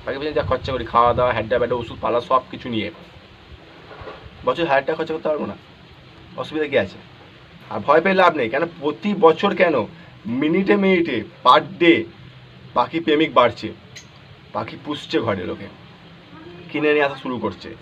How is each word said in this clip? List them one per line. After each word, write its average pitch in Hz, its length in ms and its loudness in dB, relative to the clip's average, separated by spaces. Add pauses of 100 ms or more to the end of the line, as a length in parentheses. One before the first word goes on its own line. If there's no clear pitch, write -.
পাখির 127 160 -6
পিছনে 147 200 -4
যা - 100 -2
খরচা 131 260 -4
করি, 120 180 -4
খাওয়া 120 240 6
দাওয়া, 123 180 2
হ্যাড্ডা 113 240 -2
ব্যাড্ডা, 120 220 0
ওষুধ 117 220 -12
পালা 117 160 0 (100)
সব 131 120 4 (100)
কিছু 123 220 -12
নিয়ে, 104 140 -4 (1600)
বছরে 165 260 0
হাজার 135 160 2
টাকা 160 120 -4
খরচা 160 160 -4
করতে 156 160 -6
পারবো 151 200 -4
না, 95 40 -12 (880)
অসুবিধা 151 300 -4
কী 135 140 2
আছে? 95 120 -14 (760)
আর - 140 -6
ভয় 151 180 6
পেয়ে 190 180 2
লাভ 175 180 6
নেই, 120 140 0
কেন 147 100 0 (180)
প্রতি 151 280 -4 (160)
বছর 160 260 6 (100)
কেন, 170 140 4 (680)
মিনিটে 190 420 2
মিনিটে, 175 340 2 (280)
per 135 160 6 (200)
day 165 180 6 (800)
পাখি 123 280 -2
প্রেমিক 156 340 2
বাড়ছে, 117 280 2 (880)
পাখি 113 280 -8
পুষছে 147 420 -6
ঘরে 98 240 -4
লোকে, 101 180 -10 (1000)
কিনে 147 260 0
নিয়ে 147 120 4
আসা 139 160 -4
শুরু 127 200 -6
করছে। 98 260 -6 (120)